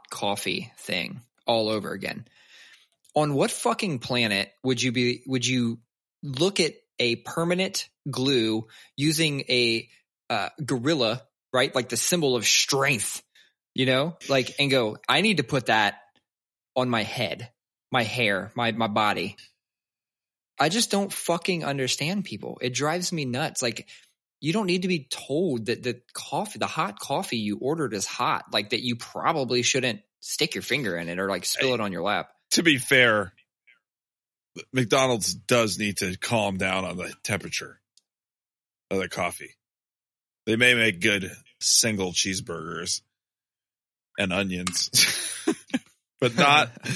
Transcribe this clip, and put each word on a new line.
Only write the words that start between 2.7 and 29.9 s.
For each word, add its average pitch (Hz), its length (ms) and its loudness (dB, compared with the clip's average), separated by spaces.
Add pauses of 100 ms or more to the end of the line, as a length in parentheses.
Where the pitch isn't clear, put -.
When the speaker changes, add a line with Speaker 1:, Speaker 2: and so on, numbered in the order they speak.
Speaker 1:
On 147 200 2
what 175 160 2
fucking 214 500 -2
planet 113 500 0 (140)
would 127 180 0
you 131 80 0
be, 123 360 0
would 127 200 -2
you 120 320 0 (440)
look 151 360 0
at 170 160 0 (240)
a 120 180 2
permanent 180 720 -2 (220)
glue 120 560 0 (300)
using 151 520 0
a, 120 400 0 (420)
uh, 104 180 -2 (160)
gorilla, 127 580 0 (300)
right? 127 220 2
Like 123 140 0
the 120 80 -4
symbol 143 400 2
of 107 80 -2
strength, - 760 2 (520)
you 127 120 0
know, 135 300 2 (120)
like, 135 300 2
and 139 120 2
go, 120 260 2 (120)
"I 135 120 4
need 208 180 2
to 143 60 2
put 131 220 -2
that 107 300 4 (800)
on 127 120 2
my 117 140 2
head, 104 480 -6 (400)
my 127 140 2
hair, 104 500 0
my, 117 180 0
my 113 160 0
body." 104 480 0 (1200)
I 143 100 4
just 220 240 0
don't 202 200 0
fucking 165 520 -2
understand 143 600 -2
people. 76 380 -10
It 127 120 -4
drives 160 380 -2
me 156 120 -2
nuts. 127 360 -4
Like, - 280 -4 (520)
you 151 120 0
don't 208 140 0
need 180 160 0
to 190 60 0
be 165 220 -2
told 135 560 -2
that 117 160 -2
the 120 180 -4 (120)
coffee, - 480 -6
the 98 80 0
hot 202 320 -4
coffee 156 380 -2
you 104 200 -2
ordered 139 340 -2
is 98 140 -2
hot, 127 460 -2
like, 107 180 -2
that - 140 -2
you 120 100 -2
probably 123 680 0
shouldn't 120 380 0 (200)